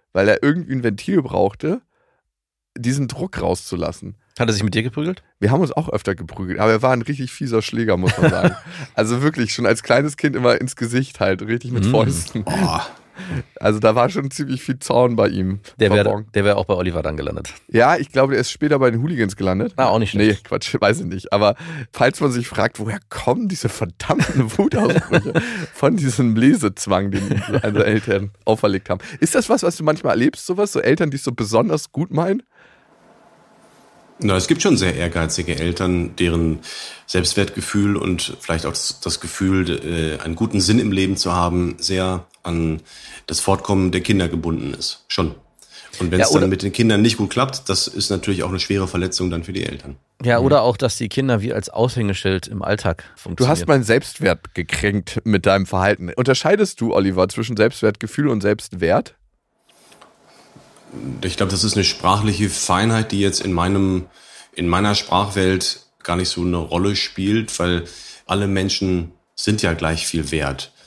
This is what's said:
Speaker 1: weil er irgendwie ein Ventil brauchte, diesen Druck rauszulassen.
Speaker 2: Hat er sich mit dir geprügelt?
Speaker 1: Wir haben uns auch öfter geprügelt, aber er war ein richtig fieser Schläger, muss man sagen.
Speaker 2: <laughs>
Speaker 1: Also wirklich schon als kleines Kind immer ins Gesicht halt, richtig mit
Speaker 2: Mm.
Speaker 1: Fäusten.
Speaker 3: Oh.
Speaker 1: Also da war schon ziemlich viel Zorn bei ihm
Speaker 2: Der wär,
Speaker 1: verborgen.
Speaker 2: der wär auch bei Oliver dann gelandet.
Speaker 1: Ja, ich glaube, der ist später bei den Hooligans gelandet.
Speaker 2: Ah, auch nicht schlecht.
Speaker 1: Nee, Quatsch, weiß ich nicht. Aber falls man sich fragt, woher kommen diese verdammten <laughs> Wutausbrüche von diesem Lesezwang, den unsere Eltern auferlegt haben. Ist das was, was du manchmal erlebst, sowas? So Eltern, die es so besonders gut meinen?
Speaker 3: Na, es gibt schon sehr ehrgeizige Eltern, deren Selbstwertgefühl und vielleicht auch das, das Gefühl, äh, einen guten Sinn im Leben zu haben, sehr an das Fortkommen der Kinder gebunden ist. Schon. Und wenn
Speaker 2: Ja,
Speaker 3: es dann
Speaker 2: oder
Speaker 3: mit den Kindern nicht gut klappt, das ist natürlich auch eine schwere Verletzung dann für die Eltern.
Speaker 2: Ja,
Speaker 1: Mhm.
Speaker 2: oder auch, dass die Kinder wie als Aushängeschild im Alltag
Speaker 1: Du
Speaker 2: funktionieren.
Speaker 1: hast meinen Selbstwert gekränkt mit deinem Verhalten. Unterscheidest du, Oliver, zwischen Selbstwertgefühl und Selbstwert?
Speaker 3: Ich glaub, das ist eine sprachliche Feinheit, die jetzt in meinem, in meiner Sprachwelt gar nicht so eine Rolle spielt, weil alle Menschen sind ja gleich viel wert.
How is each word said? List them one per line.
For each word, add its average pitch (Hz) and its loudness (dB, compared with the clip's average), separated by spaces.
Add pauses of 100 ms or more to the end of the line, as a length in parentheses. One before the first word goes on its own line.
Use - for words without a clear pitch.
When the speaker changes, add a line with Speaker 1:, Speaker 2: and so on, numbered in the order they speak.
(140)
Speaker 1:
weil 98 4
er 107 4
irgendwie 156 0
ein 131 -2
Ventil 120 0
brauchte, 117 -2 (960)
diesen 127 -2
Druck - -8
rauszulassen. 87 -4 (220)
Speaker 2:
Hat 117 0
er 110 2
sich 104 -2
mit 101 -2
dir 113 0
geprügelt? 151 -6 (160)
Speaker 1:
Wir 104 4
haben 143 4
uns 160 0
auch 160 -4
öfter - -2
geprügelt, 90 -8
aber 107 6
er 110 4
war 131 4
ein 120 0
richtig 135 -6
fieser 117 -2
Schläger, 110 0
muss 95 0
man 156 4
sagen. - 2
Speaker 2:
<laughs> 165 -16
Speaker 1:
Also 117 2
wirklich 143 0
schon 120 -2
als 110 2
kleines 143 2
Kind 147 0
immer 120 4
ins - -6
Gesicht 123 -2
halt, 95 0
richtig 117 -4
mit 110 0
Speaker 2:
Mm. 117 4
Speaker 1:
Fäusten. 104 0
Speaker 3:
Oh. 82 0 (800)
Speaker 1:
Also 107 2
da 110 4
war 123 4
schon 139 -4
ziemlich 135 -6
viel 131 -4
Zorn 123 2
bei 110 4
ihm 95 -2 (220)
Speaker 2:
Der 107 6
wär, 104 6
Speaker 1:
verborgen. 107 -2
Speaker 2:
der 101 2
wär 101 4
auch 98 0
bei 101 0
Oliver 87 -2
dann 76 -4
gelandet. 76 -6 (140)
Speaker 1:
Ja, 131 4
ich - -6
glaube, 135 4
der 113 4
ist 123 -4
später 147 2
bei 131 4
den 117 -2
Hooligans 123 -2
gelandet. 95 0
Speaker 2:
Ah, 131 2
auch 107 4
nicht 107 0
schlecht. 101 2
Speaker 1:
Nee, - -20
Quatsch, - -4
weiß 104 4
ich 196 -8
nicht. 92 -6
Aber 104 4 (360)
falls - 2
man 147 2
sich 120 -2
fragt, - -2
woher 107 -6
kommen 196 0
diese 165 -2
verdammten - -2
<laughs> - -10
Wutausbrüche 147 2 (400)
von 147 2
diesem 127 2
Lesezwang, 101 2
den 98 -2
unsere 107 2
Eltern 101 0 (140)
auferlegt 104 0
haben. 95 -4 (180)
Ist - 0
das 262 2
was, - 2
was 175 0
du - -8
manchmal 151 0
erlebst, - 0
sowas? 196 -2
So - -2
Eltern, 151 2
die 139 -4
es - -12
so 127 -2
besonders 117 0
gut 151 -4
meinen? 185 -2 (1800)
Speaker 3:
Na, 101 2
es 90 0
gibt - 2
schon 202 4
sehr 90 0
ehrgeizige 82 -2
Eltern, 87 -2
deren 82 0 (480)
Selbstwertgefühl 101 0
und - -2
vielleicht 82 -4
auch 73 -2
das, - -6
das - -6
Gefühl, 95 0 (140)
äh, 80 -4
einen 82 -6
guten 104 -2
Sinn 107 4
im 107 0
Leben 95 0
zu 90 -2
haben, 87 0
sehr 92 -2 (180)
an 82 -2 (460)
das - -6
Fortkommen 95 0
der 90 -2
Kinder 95 0
gebunden 82 -4
ist. - -10
Schon. 80 -4 (640)
Und 90 -2
wenn 90 2
Speaker 2:
Ja, 87 4
Speaker 3:
es - 2
dann - 6
Speaker 2:
oder 95 4
Speaker 3:
mit 95 0
den 98 -2
Kindern 110 4
nicht 113 4
gut 98 0
klappt, - -2
das - 0
ist - -4
natürlich 95 -2
auch 87 -2
eine 92 -2
schwere 95 0
Verletzung 92 -2
dann 85 -4
für 95 -10
die 95 -6
Eltern. 69 -10 (260)
Speaker 2:
Ja, 120 4
Speaker 1:
Mhm. 127 2
Speaker 2:
oder 139 6
auch, 117 2
dass 123 -2
die 113 -4
Kinder 131 0
wie 110 -2
als - -4
Aushängeschild 101 -2
im 101 -8
Alltag 95 -2 (120)
Speaker 1:
Du - -20
Speaker 2:
funktionieren. 123 0
Speaker 1:
hast - -2
meinen 139 4
Selbstwert - 0
gekränkt 101 -2
mit 104 2
deinem 98 4
Verhalten. 92 0
Unterscheidest 156 2
du, 113 0
Oliver, 95 2
zwischen 113 -6
Selbstwertgefühl 110 0
und 113 0
Selbstwert? 95 0 (2000)
Speaker 3:
Ich - -6
glaub, 98 0
das 95 0
ist 107 -2
eine 101 2
sprachliche 101 2
Feinheit, 107 0
die 98 0
jetzt 98 0
in 92 -2
meinem, 92 0 (480)
in 87 -2
meiner 101 2
Sprachwelt 95 0 (180)
gar 85 -2
nicht 90 -2
so - -6
eine 87 0
Rolle 87 -2
spielt, 107 -2
weil 87 0 (420)
alle 101 0
Menschen 95 -2 (220)
sind 107 -2
ja 85 2
gleich 80 -2
viel 73 -4
wert. 69 -4 (140)